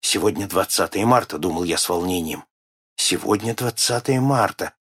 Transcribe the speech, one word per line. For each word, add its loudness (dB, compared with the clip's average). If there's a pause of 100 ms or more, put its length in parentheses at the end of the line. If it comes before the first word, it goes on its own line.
"Сегодня 0
двадцатое 0
марта", — 2
думал -2
я -2
с -2
волнением. -2 (500)
"Сегодня 0
двадцатое 0
марта, 2 (160)